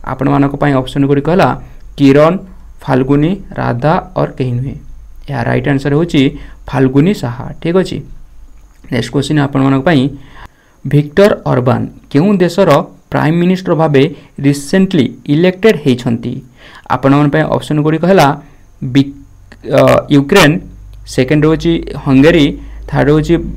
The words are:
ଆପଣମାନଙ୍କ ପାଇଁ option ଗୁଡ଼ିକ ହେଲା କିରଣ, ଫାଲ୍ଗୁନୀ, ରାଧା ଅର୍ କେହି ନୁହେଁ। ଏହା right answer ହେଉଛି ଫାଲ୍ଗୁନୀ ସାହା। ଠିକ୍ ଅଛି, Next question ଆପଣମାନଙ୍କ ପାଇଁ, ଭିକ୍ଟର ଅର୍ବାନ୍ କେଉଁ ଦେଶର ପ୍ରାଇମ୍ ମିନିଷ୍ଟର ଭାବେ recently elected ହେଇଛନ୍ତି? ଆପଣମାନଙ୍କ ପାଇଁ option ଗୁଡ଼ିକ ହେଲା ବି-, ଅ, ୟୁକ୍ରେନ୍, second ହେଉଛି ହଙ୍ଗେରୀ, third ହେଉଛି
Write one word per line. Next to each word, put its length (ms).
ଆପଣମାନଙ୍କ 520
ପାଇଁ 160
option 320
ଗୁଡ଼ିକ 240
ହେଲା 340
କିରଣ, 420
ଫାଲ୍ଗୁନୀ, 600
ରାଧା 580
ଅର୍ 160
କେହି 200
ନୁହେଁ। 220
ଏହା 120
right 260
answer 240
ହେଉଛି 460
ଫାଲ୍ଗୁନୀ 480
ସାହା। 380
ଠିକ୍ 140
ଅଛି, 260
Next 180
question 280
ଆପଣମାନଙ୍କ 460
ପାଇଁ, 240
ଭିକ୍ଟର 600
ଅର୍ବାନ୍ 400
କେଉଁ 260
ଦେଶର 340
ପ୍ରାଇମ୍ 300
ମିନିଷ୍ଟର 340
ଭାବେ 400
recently 760
elected 500
ହେଇଛନ୍ତି? 560
ଆପଣମାନଙ୍କ 420
ପାଇଁ 100
option 380
ଗୁଡ଼ିକ 240
ହେଲା 380
ବି-, 280
ଅ, 420
ୟୁକ୍ରେନ୍, 460
second 400
ହେଉଛି 380
ହଙ୍ଗେରୀ, 640
third 220
ହେଉଛି 260